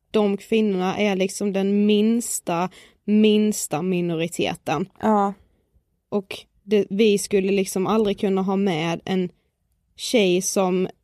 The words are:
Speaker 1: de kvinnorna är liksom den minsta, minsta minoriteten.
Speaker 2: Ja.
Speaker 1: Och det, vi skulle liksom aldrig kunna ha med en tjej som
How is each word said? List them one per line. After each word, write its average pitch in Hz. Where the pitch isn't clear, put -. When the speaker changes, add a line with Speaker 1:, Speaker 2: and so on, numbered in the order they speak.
Speaker 1:
de 208
kvinnorna 196
är 208
liksom 196
den 196
minsta, 208
minsta 214
minoriteten. 170
Speaker 2:
Ja. 202
Speaker 1:
Och 202
det, 202
vi 202
skulle 196
liksom 190
aldrig 202
kunna 190
ha 190
med 170
en 185
tjej 185
som 190